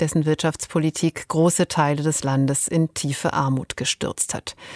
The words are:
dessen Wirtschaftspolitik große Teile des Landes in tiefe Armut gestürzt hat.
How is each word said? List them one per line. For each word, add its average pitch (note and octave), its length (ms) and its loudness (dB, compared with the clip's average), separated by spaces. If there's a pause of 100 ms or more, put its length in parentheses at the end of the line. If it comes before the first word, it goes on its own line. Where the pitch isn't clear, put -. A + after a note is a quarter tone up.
dessen D#3 240 2
Wirtschaftspolitik D#3 1040 0
große E3+ 400 4
Teile D3 340 2
des D3+ 220 0
Landes C#3 420 2
in D#3+ 280 0
tiefe - 380 -2
Armut C3+ 440 0
gestürzt - 580 -4
hat. - 220 -10 (200)